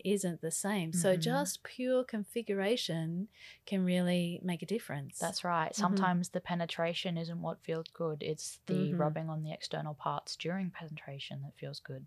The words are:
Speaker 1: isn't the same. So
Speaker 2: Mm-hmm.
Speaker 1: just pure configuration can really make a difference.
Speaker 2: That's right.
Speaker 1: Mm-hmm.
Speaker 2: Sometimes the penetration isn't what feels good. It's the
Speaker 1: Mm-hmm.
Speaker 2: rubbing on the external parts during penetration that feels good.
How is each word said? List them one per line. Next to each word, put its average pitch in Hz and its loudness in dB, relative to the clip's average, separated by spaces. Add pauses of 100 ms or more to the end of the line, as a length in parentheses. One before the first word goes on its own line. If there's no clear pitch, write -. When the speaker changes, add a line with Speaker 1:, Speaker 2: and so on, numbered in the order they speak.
Speaker 1:
isn't 190 0
the 160 -2
same. 185 0
So 180 6
Speaker 2:
Mm-hmm. 175 4
Speaker 1:
just 269 2
pure 254 2
configuration 196 0 (380)
can 190 2
really 180 4
make 175 -2
a 170 -6
difference. 143 -4
Speaker 2:
That's 170 -2
right. 170 2
Speaker 1:
Mm-hmm. - -4
Speaker 2:
Sometimes 185 4
the 180 -2
penetration 170 0
isn't 170 -4
what - -4
feels 160 -2
good. 156 -2
It's - -4
the 185 0
Speaker 1:
Mm-hmm. 180 2
Speaker 2:
rubbing 156 2
on 156 -2
the 151 -4
external 151 -6
parts - -4
during 180 -2
penetration 147 -10
that 143 -12
feels 143 -8
good. 135 -12